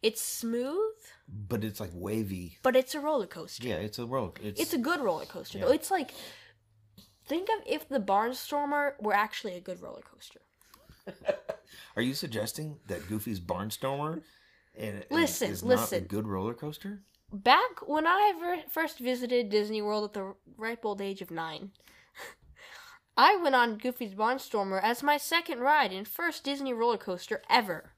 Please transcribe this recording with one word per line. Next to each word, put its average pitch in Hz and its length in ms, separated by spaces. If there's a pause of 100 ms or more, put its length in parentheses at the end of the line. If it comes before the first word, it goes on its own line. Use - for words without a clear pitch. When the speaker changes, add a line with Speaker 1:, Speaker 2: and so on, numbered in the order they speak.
Speaker 1:
it's 220 180
smooth. 269 720 (340)
Speaker 2:
But 104 380
it's, 107 160
like, 92 140
wavy. 95 680
Speaker 1:
But 254 140
it's 262 180
a 302 60
roller 277 260
coaster. - 400
Speaker 2:
Yeah, 107 100
it's 107 220
a 120 60
roller, 117 280 (100)
it's 104 180
Speaker 1:
It's 330 140
a 302 40
good 294 220
roller 185 240
coaster, - 320
Speaker 2:
Yeah. 196 80
Speaker 1:
though. 240 80
It's - 180
like, 349 200 (1160)
think 359 220
of 440 180
if - 220
the 269 120
Barnstormer 285 1000
were 208 140
actually 208 400
a 180 60
good 180 200
roller - 220
coaster. - 380 (680)
Speaker 2:
<laughs> - 920
Are 113 60
you 131 120
suggesting 131 640 (100)
that 92 200
Goofy's 107 320
Barnstormer 135 840 (540)
and, 104 220
and - 120
Speaker 1:
Listen, 294 400
Speaker 2:
is 185 120
not 233 60 (100)
Speaker 1:
listen. 226 260
Speaker 2:
a - 20
good 107 200
roller 101 280
coaster? 196 460 (320)
Speaker 1:
Back 277 560
when 311 180
I 392 320
ver-, 349 320
first 311 280
visited 247 500
Disney 208 340
World 208 220
at 208 80
the 196 220 (220)
ripe 226 280
old 202 160
age 196 220
of 175 80
nine, 160 400 (1500)
I 330 200
went 320 180
on 240 240
Goofy's 240 360
Barnstormer 202 680
as 240 200
my 294 140
second 330 440
ride 269 320
and 190 140
first - 380
Disney 277 300
roller 233 240
coaster 190 500
ever. 208 500